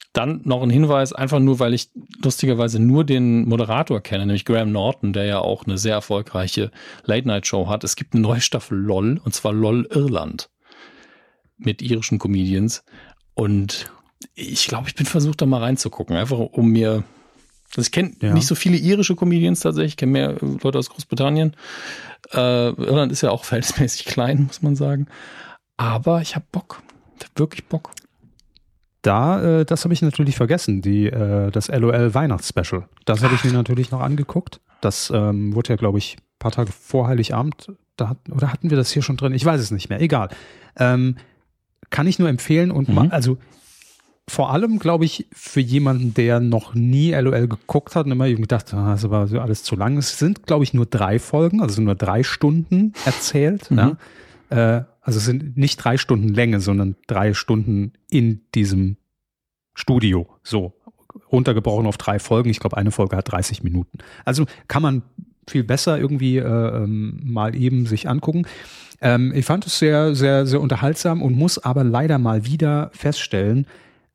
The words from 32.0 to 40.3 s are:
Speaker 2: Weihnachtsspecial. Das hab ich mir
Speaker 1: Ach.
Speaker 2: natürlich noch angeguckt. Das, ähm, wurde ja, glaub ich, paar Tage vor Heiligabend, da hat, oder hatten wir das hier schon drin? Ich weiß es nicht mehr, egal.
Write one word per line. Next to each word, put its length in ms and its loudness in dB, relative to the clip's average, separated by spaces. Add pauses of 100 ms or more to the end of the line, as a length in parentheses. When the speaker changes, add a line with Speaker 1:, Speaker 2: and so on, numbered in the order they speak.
Speaker 2:
Weihnachtsspecial. 720 -2 (180)
Das 180 2
hab 80 0
ich 120 0
mir 80 2
Speaker 1:
Ach. 40 0
Speaker 2:
natürlich 340 -2
noch 120 -6
angeguckt. 600 -4 (200)
Das, 300 -4
ähm, 440 0
wurde 140 -2
ja, 60 2
glaub 220 0
ich, 200 -6 (200)
paar 140 -4
Tage 200 -2
vor 360 -2
Heiligabend, 640 -2 (240)
da 140 -4
hat, 80 -6 (120)
oder 220 -2
hatten 180 -4
wir 80 2
das 140 0
hier 100 0
schon 160 -2
drin? 160 -2
Ich 120 -2
weiß 140 2
es 120 -4
nicht 180 -6
mehr, 120 -2
egal. 280 0 (460)